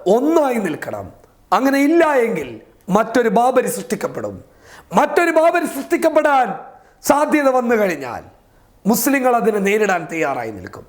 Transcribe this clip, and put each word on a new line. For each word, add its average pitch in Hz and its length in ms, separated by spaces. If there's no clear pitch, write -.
ഒന്നായി 269 480
നിൽക്കണം. 139 560
അങ്ങനെ 269 260
ഇല്ല 311 340
എങ്കിൽ 170 480
മറ്റൊരു 220 400
ബാബരി 240 380
സൃഷ്ടിക്കപ്പെടും. - 840
മറ്റൊരു 294 380
ബാബരി 330 340
സൃഷ്ടിക്കപ്പെടാൻ 285 920
സാധ്യത 285 460
വന്നു 247 260
കഴിഞ്ഞാൽ 139 480
മുസ്ലിങ്ങൾ 254 480
അതിനെ 208 240
നേരിടാൻ 196 520
തയ്യാറായി 139 400
നിൽക്കും. 98 380